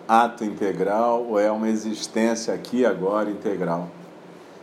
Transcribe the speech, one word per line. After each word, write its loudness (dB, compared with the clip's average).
ato 4
integral, 0
ou 0
é 4
uma 0
existência -2
aqui -4
e 4
agora 0
integral. -4